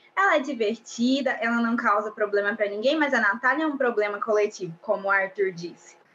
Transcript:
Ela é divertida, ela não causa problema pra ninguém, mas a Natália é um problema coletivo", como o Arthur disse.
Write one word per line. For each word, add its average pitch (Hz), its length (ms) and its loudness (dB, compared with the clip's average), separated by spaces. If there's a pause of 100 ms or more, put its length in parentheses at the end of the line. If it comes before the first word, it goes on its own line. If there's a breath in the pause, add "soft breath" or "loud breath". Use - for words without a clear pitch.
(160 soft breath)
Ela 381 200 4
é 294 60 2
divertida, 247 920 0
ela 233 300 -2
não 233 160 0
causa 214 340 2
problema 202 420 0
pra 220 140 0
ninguém, 247 300 0
mas 285 160 2
a 226 80 2
Natália 254 420 0
é 320 40 0
um 277 100 -2
problema 208 420 0
coletivo", 208 640 -2
como 196 260 -2
o 196 40 0
Arthur 190 420 0
disse. 170 420 -14 (180 loud breath)